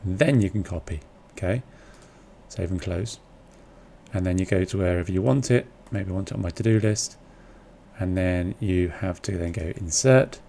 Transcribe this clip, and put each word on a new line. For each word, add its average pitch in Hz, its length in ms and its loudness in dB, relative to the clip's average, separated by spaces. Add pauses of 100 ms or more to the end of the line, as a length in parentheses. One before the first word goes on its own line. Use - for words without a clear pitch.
And 95 160 -2
then 127 220 6
you 98 80 2
can 101 140 -2
copy, 82 380 -8 (320)
okay? 101 300 -2 (840)
Save 90 240 -6
and 90 100 -2
close. 92 380 -6 (920)
And 92 120 0
then 92 120 2
you 92 80 2
go 92 180 2
to 95 140 -2
wherever 90 340 0
you 92 100 2
want 131 300 2
it. 120 160 2 (240)
Maybe 95 220 -4
want 95 180 -4
it 107 40 -6
on 107 60 -4
my 90 80 -2
to-do 110 300 2
list. 107 380 -2 (840)
And 92 180 0
then 90 440 0
you 92 260 2
have 90 360 -6
to 98 140 -4
then 85 140 -2
go 82 240 -4
insert 131 720 2